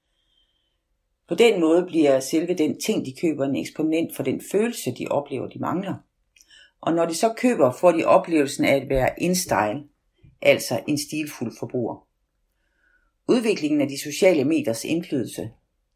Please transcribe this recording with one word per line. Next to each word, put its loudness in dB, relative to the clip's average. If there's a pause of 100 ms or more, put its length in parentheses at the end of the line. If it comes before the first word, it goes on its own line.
(1300)
På -4
den 6
måde 4
bliver 4
selve -2
den 0
ting, -2
de -8
køber, -2
en -2
eksponent -4
for -6
den -4 (100)
følelse, -2
de -8
oplever, -4
de -14
mangler. -4 (880)
Og 0
når 2
de -4
så 2
køber, 4
får 4
de 0
oplevelsen 2
af 4
at -2
være 2
in 0
style, -2 (580)
altså 2
en 0
stilfuld -8
forbruger. -6 (1200)
Udviklingen 2
af 0
de -10
sociale 2
mediers -2
indflydelse -4 (460)